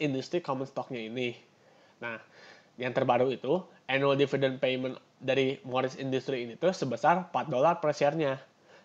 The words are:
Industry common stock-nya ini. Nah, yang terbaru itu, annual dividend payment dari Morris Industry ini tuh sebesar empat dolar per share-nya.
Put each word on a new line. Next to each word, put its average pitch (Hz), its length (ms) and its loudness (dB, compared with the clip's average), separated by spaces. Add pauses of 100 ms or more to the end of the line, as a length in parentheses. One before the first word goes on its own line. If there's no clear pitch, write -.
Industry 135 400 -2
common 135 240 -4
stock-nya 123 320 -8
ini. 117 320 -4 (720)
Nah, 113 160 -8 (560)
yang 123 160 -4
terbaru 127 400 4
itu, 143 320 -2 (240)
annual 139 320 4
dividend 135 400 2
payment 127 400 -2 (240)
dari 131 400 2
Morris 131 320 -2
Industry 131 520 -4
ini 113 120 -14
tuh 185 160 2
sebesar 156 560 2
empat 127 160 -2
dolar 156 320 2
per 151 160 0
share-nya. 147 400 2 (500)